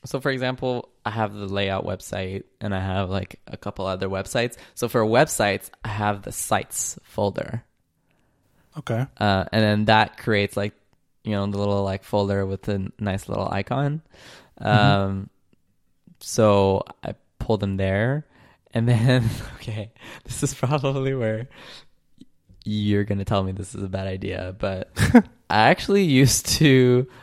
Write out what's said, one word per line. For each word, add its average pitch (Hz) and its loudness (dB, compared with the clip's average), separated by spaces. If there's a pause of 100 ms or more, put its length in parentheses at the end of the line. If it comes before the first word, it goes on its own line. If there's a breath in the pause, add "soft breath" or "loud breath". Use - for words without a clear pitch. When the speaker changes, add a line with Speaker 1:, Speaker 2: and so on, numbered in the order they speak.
Speaker 1:
so 135 -6
for 143 0
example, 127 -4 (180)
I 110 -6
have 107 -2
the 104 -10
layout 98 -2
website 95 -6 (160)
and 101 -4
I 95 -4
have, 95 -2
like, 95 -6
a - -14
couple - -8
other 95 -4
websites. 117 -4 (200 loud breath)
So 120 -4
for 120 2
websites, 110 2 (140)
I 110 -8 (140)
have 101 -2
the - -10
sites - -6
folder. - -4 (1120)
Speaker 2:
Okay. 127 -4 (120)
Speaker 1:
Uh, 98 2
and 110 2
then 107 2
that 107 4
creates, 101 0
like, 104 -4 (500)
you 110 -6
know, 101 -2
the 101 -4
little, 101 0
like, 98 -4
folder 98 0
with 95 -8
a 98 -4
nice 101 -4
little 101 -2
icon. 139 -2 (600 loud breath)
Speaker 2:
Mm-hmm. 110 -4
Speaker 1:
Um, 101 2 (880)
so 101 4 (200)
I - -8 (240)
pull 110 0
them 98 -2
there. 104 0 (480 soft breath)
And 113 0
then, 120 4 (140)
<laughs> - -14
okay, 107 -10 (340 loud breath)
this - -6
is 143 -2
probably 135 -2
where 113 -4 (1160 loud breath)
you're 104 0
gonna 98 -4
tell 98 0
me 95 -4
this 98 -10
is 101 -8
a 98 -6
bad 95 -6
idea, 95 -8
but 95 -6
Speaker 2:
<laughs> - 4
Speaker 1:
I 107 6
actually 196 2
used 135 4 (120)
to 131 6 (160 loud breath)